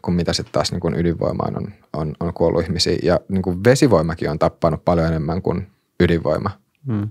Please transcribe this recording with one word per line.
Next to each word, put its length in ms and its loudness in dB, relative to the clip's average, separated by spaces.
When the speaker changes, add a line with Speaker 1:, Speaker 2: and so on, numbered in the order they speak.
Speaker 1:
kuin 120 -2
mitä 180 0
sit 200 -4
taas 200 0
niinku 240 -2
ydinvoimaan 600 -2
on, 160 -8
on, 280 -4
on 140 -4
kuollut 280 2
ihmisiä. 400 0
Ja 260 2
niinku 360 -2
vesivoimakin 640 4
on 80 -4
tappanut 460 0
paljon 220 2
enemmän 360 -2
kuin 240 -2
ydinvoima. 500 2
Speaker 2:
Mm. 240 -2